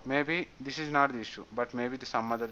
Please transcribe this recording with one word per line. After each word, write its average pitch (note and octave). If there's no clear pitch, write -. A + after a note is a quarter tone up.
maybe D3
this C3+
is D3+
not C#3
the A#2+
issue, G2+
but A#2+
maybe B2
the, B2
some A2+
other A#2